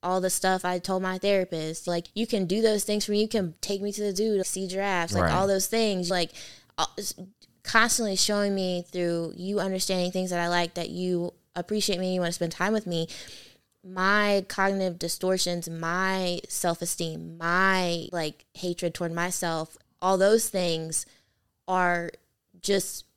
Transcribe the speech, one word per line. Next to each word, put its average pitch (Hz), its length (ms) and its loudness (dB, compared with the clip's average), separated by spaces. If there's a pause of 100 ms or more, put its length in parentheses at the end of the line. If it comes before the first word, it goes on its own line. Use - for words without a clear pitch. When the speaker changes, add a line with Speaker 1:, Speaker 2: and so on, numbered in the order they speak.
Speaker 1:
all 185 180 0
the 185 100 0
stuff 185 340 0
I 180 160 0
told 190 220 -2
my 185 160 -2
therapist. 180 680 0
Like, 175 280 -2
you 220 120 0
can 190 200 0
do 196 140 0
those 214 240 4
things 208 200 0
for 208 80 -2
me. 208 100 2
You 220 60 0
can 190 320 -2
take 196 220 -4
me 208 100 -2
to 208 100 -8
the 202 140 -2
zoo 214 200 2
to 190 80 2
see 190 220 -4
giraffes, 185 480 -2
like, - 100 6
Speaker 2:
Right. 82 80 4
Speaker 1:
all 185 140 4
those 190 220 2
things. 202 420 0
Like, 175 220 0 (440)
uh, 156 100 0 (120)
s-, - 160 -8 (480)
constantly 226 540 4
showing 202 380 2
me 180 360 0
through 170 460 -2
you 190 240 -2
understanding 185 500 0
things 185 200 -2
that 175 100 -2
I 170 80 0
like, 175 260 0
that 170 160 -6
you 175 440 -2 (200)
appreciate 196 460 -2
me, 185 140 -2
you 180 60 0
wanna 175 120 0
spend 170 200 -2
time 196 200 0
with 214 160 0
me. 165 180 0 (760)
My 196 640 2
cognitive 190 500 0
distortions, 175 720 -2
my 180 800 -2
self-esteem, 165 880 -4
my, 180 720 2
like, 160 340 -4 (100)
hatred 175 380 -4
toward 170 200 -4
myself, 170 640 -4 (260)
all 190 160 4
those 214 300 6
things 165 580 -2 (640)
are 175 420 2 (520)
just - 420 -2 (120)